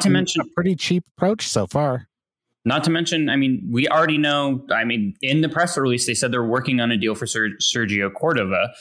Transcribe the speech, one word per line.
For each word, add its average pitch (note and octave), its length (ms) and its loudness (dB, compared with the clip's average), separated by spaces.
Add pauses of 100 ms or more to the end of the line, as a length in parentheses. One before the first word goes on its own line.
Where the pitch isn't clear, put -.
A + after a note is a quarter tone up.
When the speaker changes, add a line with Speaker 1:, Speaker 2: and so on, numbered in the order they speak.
Speaker 1:
taken F#3+ 80 4
Speaker 2:
mention F3+ 300 0
Speaker 1:
a - 20 -8 (100)
pretty F3 220 0
cheap F3+ 280 -2 (120)
approach G#3 320 0
so G2+ 180 0
far. C3+ 400 -2 (580)
Speaker 2:
Not C#3+ 200 0
to E3 60 2
mention, E3 380 0
I B2+ 60 0
mean, C3 340 0
we B2 200 0
already D#3 300 4
know, C#3+ 520 0
I A2+ 140 2
mean, A2 360 -2
in C3+ 200 2
the D#3 80 2
press F3 280 -2
release, B2 300 0
they A#2+ 80 -2
said B2 180 -2
they're B2 140 0
working B2+ 320 0
on A#2 140 0
a A2+ 40 0
deal G#2+ 200 -2
for A#2 100 -8
Ser-, G#2+ 340 -2
Sergio G2+ 540 0
Cordova. G2+ 680 0